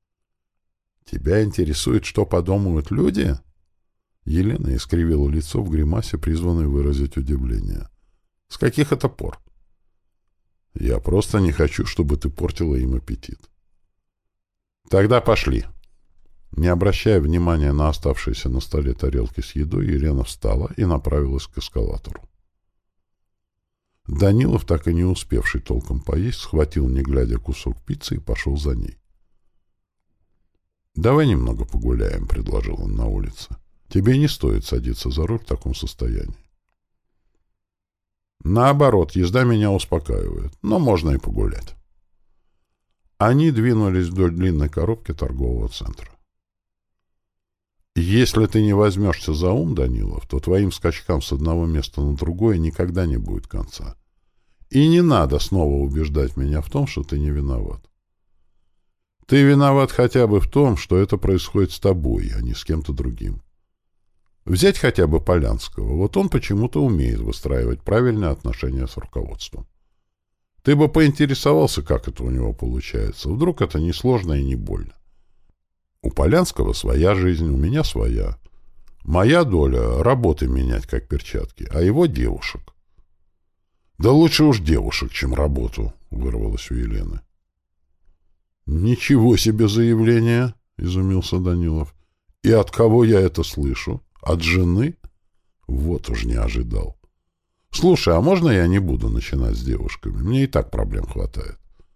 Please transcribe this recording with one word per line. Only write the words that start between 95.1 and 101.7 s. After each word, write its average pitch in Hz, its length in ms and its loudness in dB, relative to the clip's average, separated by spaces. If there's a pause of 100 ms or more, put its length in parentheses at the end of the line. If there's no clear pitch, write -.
Вот 73 420 -4
уж 58 140 -4
не 58 100 -2
ожидал. 55 640 -4 (720)
Слушай, 156 460 4
а 85 40 4
можно 165 300 4
я 92 160 4
не 92 140 4
буду 62 280 0
начинать 55 480 -2
с 58 60 -8
девушками? - 540 -6
Мне 117 280 0
и - 40 2
так - 240 -2
проблем 98 340 -4
хватает". - 540 -8 (360)